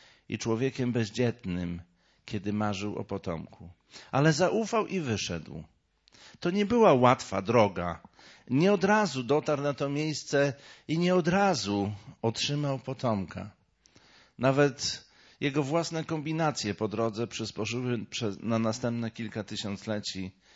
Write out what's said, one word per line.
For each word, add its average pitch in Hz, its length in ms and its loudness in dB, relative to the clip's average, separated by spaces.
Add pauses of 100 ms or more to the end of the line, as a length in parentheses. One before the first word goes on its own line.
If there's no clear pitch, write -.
(280)
i 107 100 -4
człowiekiem 120 540 -2
bezdzietnym, 107 880 -2 (420)
kiedy 101 280 -6
marzył 104 440 -2
o 110 80 -6
potomku. 87 640 -8 (420)
Ale 147 200 4
zaufał 196 540 0
i 190 140 -4
wyszedł. 87 640 -4 (760)
To 175 100 -2
nie 202 160 2
była 214 260 8
łatwa 123 500 4
droga. 92 580 2 (500)
Nie 165 220 4
od 190 120 2
razu 196 380 2
dotarł 143 400 0
na 143 120 0
to 143 140 -4
miejsce 143 640 0 (360)
i 160 100 0
nie 180 160 4
od 175 140 4
razu 107 640 2 (300)
otrzymał 139 560 -2
potomka. 107 720 -4 (880)
Nawet 135 680 2 (400)
jego 143 180 0
własne 160 420 -2
kombinacje 156 680 -2
po 110 140 -2
drodze 110 380 -2
przysporzyły 117 800 -6
prze-, 101 340 -6
na 113 180 -2
następne 117 520 -2
kilka 107 340 -8
tysiącleci 101 840 -8 (260)